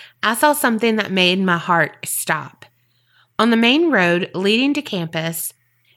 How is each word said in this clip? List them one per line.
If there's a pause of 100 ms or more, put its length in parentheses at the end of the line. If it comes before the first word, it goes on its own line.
(220)
I
saw
something
that
made
my
heart
stop. (720)
On
the
main
road
leading
to
campus, (440)